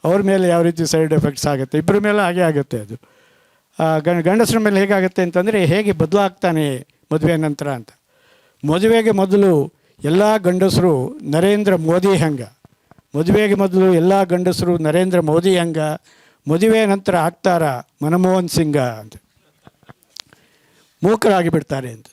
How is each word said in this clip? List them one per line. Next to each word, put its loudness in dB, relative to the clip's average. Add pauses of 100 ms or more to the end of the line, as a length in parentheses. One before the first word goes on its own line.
ಅವ್ರ 2
ಮೇಲೆ 2
ಯಾವ 2
ರೀತಿ 0
ಸೈಡ್ 0
ಎಫೆಕ್ಟ್ಸ್ -2
ಆಗುತ್ತೆ, -2
ಇಬ್ಬರ 0
ಮೇಲೆ 0
ಹಾಗೆ -2
ಆಗುತ್ತೆ -2
ಅದು. -14 (840)
ಆ, 0
ಗಂ-, -2
ಗಂಡಸರ 0
ಮೇಲೆ 0
ಹೇಗಾಗುತ್ತೆ 0
ಅಂತಂದರೆ, 0
ಹೇಗೆ 0
ಬದಲಾಗ್ತಾನೆ -2 (260)
ಮದುವೆ 0
ನಂತರ -4
ಅಂತ. -10 (800)
ಮದುವೆಗೆ 2
ಮೊದಲು 2 (320)
ಎಲ್ಲ 2
ಗಂಡಸರು 0
ನರೇಂದ್ರ 0
ಮೋದಿ 0
ಹಂಗ, -2 (800)
ಮದುವೆಗೆ 2
ಮೊದಲು 2
ಎಲ್ಲ 2
ಗಂಡಸರು -2
ನರೇಂದ್ರ 0
ಮೋದಿ 2
ಹಂಗ, -4 (680)
ಮದುವೆ 2
ನಂತರ 0
ಆಗ್ತಾರ 0
ಮನಮೋಹನ್ -2
ಸಿಂಗ -2
ಅಂತ, -4 (1900)
ಮೂಕರಾಗಿ 2
ಬಿಡ್ತಾರೆ -4
ಅಂತ. -20